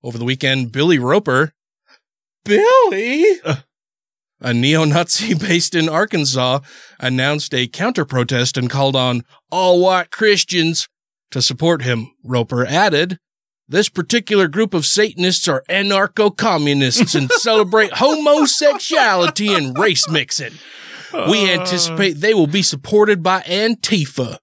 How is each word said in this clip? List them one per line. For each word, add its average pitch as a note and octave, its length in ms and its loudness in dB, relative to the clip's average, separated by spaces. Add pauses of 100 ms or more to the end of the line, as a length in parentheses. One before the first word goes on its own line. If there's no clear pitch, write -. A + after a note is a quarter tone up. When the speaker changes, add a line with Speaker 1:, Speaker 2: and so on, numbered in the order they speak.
Speaker 1:
Over A#2 160 -10
the A#2 60 -6
weekend, C3 480 -2
Billy D3+ 260 2
Roper, C#3+ 540 0 (920)
Billy, F4+ 800 2 (200)
Speaker 2:
Uh. C#3+ 120 -2 (840)
Speaker 1:
a B2 140 -2
neo-Nazi D#3+ 800 0
<laughs> D#3 40 -2
based F3 360 -2
in E3 140 0
Arkansas, C#3 720 -2 (400)
announced C3+ 540 -2
a B2 120 -2
counter-protest C3 880 -2
and B2 140 -2
called C3+ 260 0
on B2 260 0 (280)
all F#3 300 2
white F#3 300 0
Christians F3 760 0 (420)
to B2+ 120 -4
support D#3 400 0
him. A#2+ 280 -4 (140)
Roper B2 400 -2
added, F3+ 540 0 (500)
"This F#3+ 200 0
particular G3+ 600 0
group G3 260 -2
of D#3 120 -2
Satanists F#3 600 0
are C3+ 200 -2
anarcho-communists F#3+ 1500 0
and C#3 140 0
Speaker 2:
<laughs> A#4+ 80 2
Speaker 1:
celebrate G#3+ 560 2
homosexuality C#4+ 1600 2
and C3+ 260 -2
race F#3 300 0
mixing. D3 440 -4 (600)
We G#3 380 0
Speaker 2:
Uh. F3+ 100 0
Speaker 1:
anticipate F3 600 -2
they G#3+ 140 2
will E3+ 120 4
be F3+ 160 -2
supported G#3 600 0
by F#3 200 0
Antifa." F3+ 1000 -4